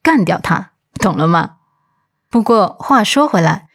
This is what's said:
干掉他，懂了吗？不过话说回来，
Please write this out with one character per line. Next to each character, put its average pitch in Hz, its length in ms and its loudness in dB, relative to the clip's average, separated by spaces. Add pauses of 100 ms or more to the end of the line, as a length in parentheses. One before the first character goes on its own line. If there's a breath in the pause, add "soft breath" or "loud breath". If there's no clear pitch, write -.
干 311 220 2
掉 175 160 -2
他， - 320 -4 (280)
懂 202 180 -2
了 151 100 0
吗？ 165 280 -2 (720)
不 233 120 2
过 214 380 0
话 254 240 0
说 277 240 0
回 208 120 0
来， 160 360 -2